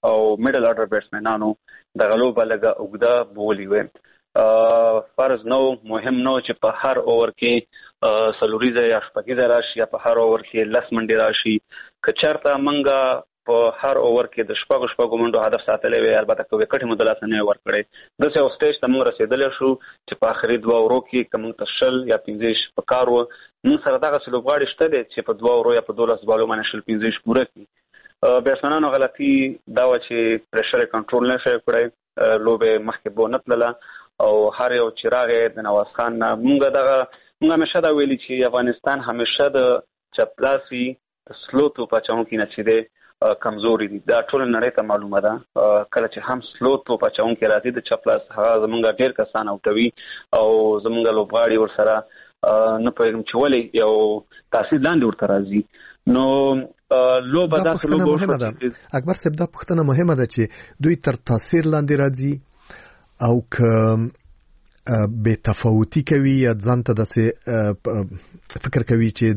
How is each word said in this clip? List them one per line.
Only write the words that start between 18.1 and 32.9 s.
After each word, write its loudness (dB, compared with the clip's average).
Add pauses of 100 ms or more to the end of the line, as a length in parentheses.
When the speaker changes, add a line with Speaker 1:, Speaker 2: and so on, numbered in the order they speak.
Speaker 1:
داسې 0
یو 4
سټیج 0
ته -2
موږ 2
رسېدلی 0
شو 0 (400)
چې -8
په 2
آخري -2
دوه 0
اورو 2
کې -4
که -6
موږ -8
ته -8
شل -2
یا 2
پنځه -8
ویشت -2
په -6
کار 0
وو، 2 (440)
موږ 2
سره 0
دغسې -2
لوبغاړي -2
شته 0
دی 0
چې -10
په -4
دوه 0
اورو 2
یا 2
په -12
دولس -2
بالو 0
باندې -4
شل -8
پنځه -4
ویشت -4
پوره 0
کړي. -14 (600)
اه، 4
بیټسمینانو 0
غلطي 0 (340)
دا 0
وه 2
چې -6 (340)
پریشر 0
یې -2
کنټرول -2
نه -2
شوی 0
کړی، 0 (340)
اه، 2
لوبه 2
یې 2
مخکې -8